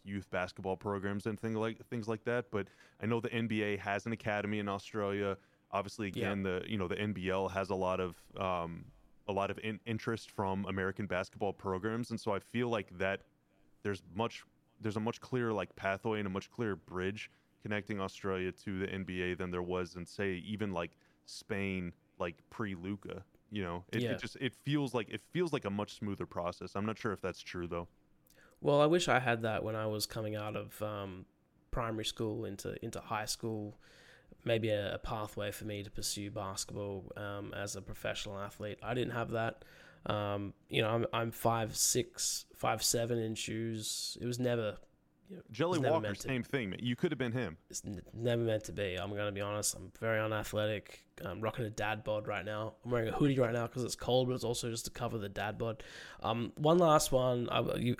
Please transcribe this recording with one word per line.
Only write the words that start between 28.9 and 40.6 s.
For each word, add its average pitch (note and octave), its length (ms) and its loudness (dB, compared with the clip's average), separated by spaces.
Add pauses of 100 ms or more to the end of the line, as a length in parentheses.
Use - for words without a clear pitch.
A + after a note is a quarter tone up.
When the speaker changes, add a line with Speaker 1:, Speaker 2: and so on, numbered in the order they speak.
Speaker 2:
I B2 100 6
had A#2+ 240 2
that A2 220 0
when A2 100 -2
I A2 120 -2
was G#2+ 200 0
coming G#2+ 300 -4
out G#2+ 180 -4
of, G#2 260 -8
um, G2+ 460 -4 (460)
primary A2+ 320 0
school A2 400 -2
into, G2 400 -6
into A#2 160 -6
high G#2+ 240 -4
school, G#2+ 520 -4 (680)
maybe A2+ 240 2
a, G#2 260 2
a - 40 -4
pathway G#2+ 520 -4
for G#2 140 -8
me G#2 180 -4
to G2 80 -10
pursue G2+ 400 -4
basketball, G2+ 840 -4
um, G2+ 360 -6
as G2+ 220 -4
a G2 80 -8
professional G#2 560 -4
athlete. G2+ 460 -6
I A2+ 100 0
didn't B2 200 0
have A#2 180 -2
that. A2+ 320 0 (420)
Um, G2+ 480 0 (140)